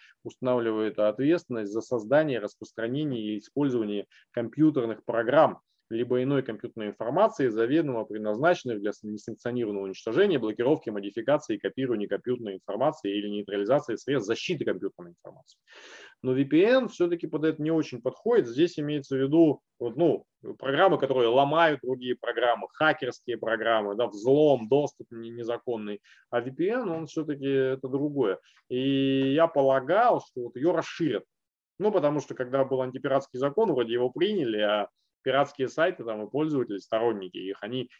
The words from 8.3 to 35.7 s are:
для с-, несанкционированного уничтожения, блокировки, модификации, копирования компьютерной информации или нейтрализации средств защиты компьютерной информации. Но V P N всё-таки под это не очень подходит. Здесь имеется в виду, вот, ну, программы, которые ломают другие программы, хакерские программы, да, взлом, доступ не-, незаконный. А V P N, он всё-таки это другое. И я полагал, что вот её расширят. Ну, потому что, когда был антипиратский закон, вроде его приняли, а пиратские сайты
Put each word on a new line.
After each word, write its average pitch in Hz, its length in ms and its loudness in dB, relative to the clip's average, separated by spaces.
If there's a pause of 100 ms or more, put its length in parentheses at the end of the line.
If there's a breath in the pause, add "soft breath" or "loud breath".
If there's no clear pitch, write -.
для 101 140 -4
с-, - 100 -20
несанкционированного 107 800 -6
уничтожения, 131 560 0
блокировки, 120 500 -2
модификации, 107 680 -4
копирования 107 500 -4
компьютерной 107 480 -6
информации 104 600 -4
или 104 100 -4
нейтрализации 104 720 -2
средств 123 300 -4
защиты 131 360 -4
компьютерной 92 480 -6
информации. - 480 -20 (640 loud breath)
Но 127 80 0
V 135 140 2
P 151 180 6
N 247 240 4
всё-таки 175 400 -2
под 156 160 -4
это 156 180 0
не 156 100 0
очень 151 300 -2
подходит. 160 460 0
Здесь 156 320 0
имеется 147 380 -4
в - 20 0
виду, 147 400 6 (200)
вот, 120 180 -6
ну, 170 260 2 (360)
программы, 147 380 4
которые 131 300 2
ломают 143 560 4
другие 127 320 -4
программы, 117 560 0
хакерские 131 640 -2
программы, 110 580 0
да, 117 120 0
взлом, 123 600 2
доступ 135 420 0
не-, 117 200 -12
незаконный. 113 680 -6 (300 soft breath)
А 120 100 -2
V 123 120 -6
P 156 180 -2
N, 240 200 -2
он 160 180 -6
всё-таки 147 400 -6
это 131 420 0
другое. 135 500 0 (300 soft breath)
И 135 640 2
я 160 140 6
полагал, 143 760 4
что - 220 -12
вот 117 120 -10
её 143 160 2
расширят. 151 540 -2 (540)
Ну, 202 120 2
потому 147 300 2
что, - 120 -14
когда 131 300 -2
был 131 180 0
антипиратский 131 580 -2
закон, 151 340 0
вроде 120 180 0
его 123 180 2
приняли, 147 520 0
а 104 260 2 (360)
пиратские 135 460 0
сайты 170 340 -2